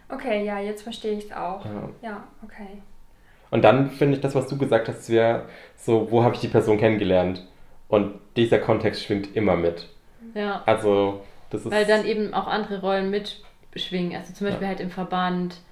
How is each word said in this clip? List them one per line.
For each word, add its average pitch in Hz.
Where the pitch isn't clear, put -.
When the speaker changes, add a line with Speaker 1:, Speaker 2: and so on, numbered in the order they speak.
Speaker 1:
Okay, 214
ja, 208
jetzt 208
versteh 220
ich's 208
auch. 185
Speaker 2:
Ja. -
Speaker 1:
Ja, 214
okay. 202
Speaker 2:
Und 117
dann 131
finde 143
ich, 139
das, 135
was 127
du 139
gesagt 123
hast, 117
wär 113
so, 110
wo 117
hab 117
ich -
die 113
Person 110
kennengelernt? 92
Und 101
dieser 117
Kontext 107
schwingt 98
immer 98
mit. 85
Speaker 3:
Ja. 208
Speaker 2:
Also, 101
das 104
ist 117
Speaker 3:
Weil 208
dann 214
eben 214
auch 190
andere 202
Rollen 190
mitschwingen. -
Also 180
zum 202
Beispiel 202
Speaker 2:
Ja. 196
Speaker 3:
halt 185
im 180
Verband 180